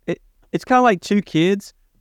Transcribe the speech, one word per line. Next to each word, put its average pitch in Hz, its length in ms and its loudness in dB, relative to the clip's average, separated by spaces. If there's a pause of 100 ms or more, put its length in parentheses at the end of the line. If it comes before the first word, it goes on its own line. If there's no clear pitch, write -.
it, - 160 -8 (300)
it's - 120 -6
kinda 254 180 2
like 220 180 2
two 202 200 -2
kids 185 540 -2 (260)